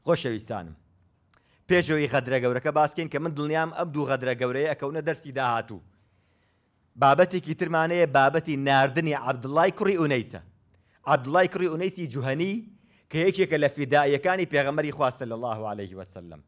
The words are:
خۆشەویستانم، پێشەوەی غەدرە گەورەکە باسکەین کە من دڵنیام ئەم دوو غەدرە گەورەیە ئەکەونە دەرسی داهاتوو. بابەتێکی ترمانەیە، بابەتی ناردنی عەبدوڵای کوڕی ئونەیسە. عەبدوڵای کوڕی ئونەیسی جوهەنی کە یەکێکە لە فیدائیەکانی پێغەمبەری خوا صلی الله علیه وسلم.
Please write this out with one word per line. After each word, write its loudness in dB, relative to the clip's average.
خۆشەویستانم، -4
پێشەوەی 2
غەدرە 0
گەورەکە 0
باسکەین 0
کە -6
من -2
دڵنیام -2
ئەم -2
دوو -2
غەدرە 0
گەورەیە 0
ئەکەونە -4
دەرسی -6
داهاتوو. -2
بابەتێکی 2
ترمانەیە، 0
بابەتی 2
ناردنی 2
عەبدوڵای 0
کوڕی 0
ئونەیسە. 0
عەبدوڵای 4
کوڕی -2
ئونەیسی -6
جوهەنی -2
کە -4
یەکێکە 2
لە 4
فیدائیەکانی 2
پێغەمبەری 0
خوا 2
صلی -8
الله -6
علیه -10
وسلم. -16